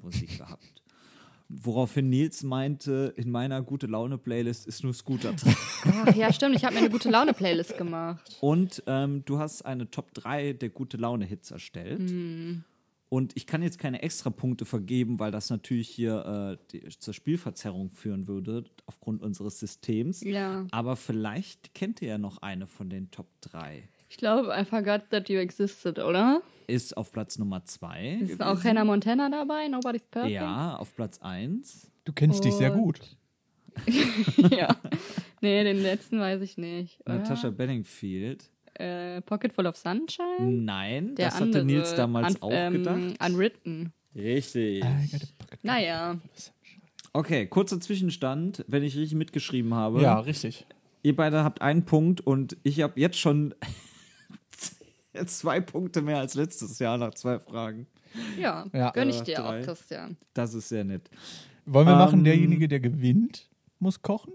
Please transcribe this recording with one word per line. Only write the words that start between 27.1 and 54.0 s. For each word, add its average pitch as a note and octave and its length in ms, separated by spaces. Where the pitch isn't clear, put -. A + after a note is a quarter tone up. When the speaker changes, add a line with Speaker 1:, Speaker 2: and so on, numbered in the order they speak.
Speaker 1:
Platz - 260
Nummer G2 280
zwei F2 480
Speaker 2:
Ist A3 80
Speaker 1:
gewesen. F3+ 220
Speaker 2:
auch G3 200
Hannah A3 220
Montana A3 440
dabei? D4+ 380
Nobody's B3 400
Perfect? - 280
Speaker 1:
Ja, G2+ 420
auf - 180
Platz A2 240
eins. A#2 720
Speaker 3:
Du D3+ 80
kennst D3+ 320
dich A#2+ 100
sehr C3+ 180
Speaker 2:
Und F#3+ 80
Speaker 3:
gut. - 200
Speaker 2:
<laughs> A#3 760
Ja. A#3+ 240
Nee, G#3 240
den G3 180
letzten G#3 380
weiß F#3+ 220
ich F#3+ 160
nicht, E3+ 480
oder? - 120
Speaker 1:
Natasha G#3+ 320
Bedingfield. A2 1000
Speaker 2:
Äh, F3+ 480
Pocket G#3+ 300
Full F3+ 140
of E3 100
Sunshine? E4 640
Speaker 1:
Nein, A#2+ 760
Speaker 2:
Der F3+ 100
Speaker 1:
das D#3+ 80
hatte G3+ 100
Speaker 2:
andere, G#3 200
Speaker 1:
Nils D3 320
damals A#2+ 400
Speaker 2:
un-, - 60
Speaker 1:
auch G#2+ 100
Speaker 2:
ähm, F3 200
Speaker 1:
gedacht. F3+ 580
Speaker 2:
Unwritten. E3+ 640
Speaker 1:
Richtig. A2 680
Speaker 3:
I C#3+ 280
got D3 120
a - 40
pocket - 260
Speaker 2:
Naja. F3 480
Speaker 3:
full E3+ 80
of - 80
sunshine. - 440
Speaker 1:
Okay, C#3+ 340
kurzer F#3+ 340
Zwischenstand, F3 880
wenn C#3 140
ich C#3+ 140
richtig D#3 200
mitgeschrieben B2+ 580
habe. A2 260
Speaker 3:
Ja, A#2 200
richtig. B2+ 460
Speaker 1:
Ihr D3 140
beide D#3 280
habt - 180
einen D#3+ 220
Punkt E3 380
und C3+ 400
ich C#3 180
hab C#3+ 160
jetzt D#3+ 220
schon D3 420
<laughs> - 1700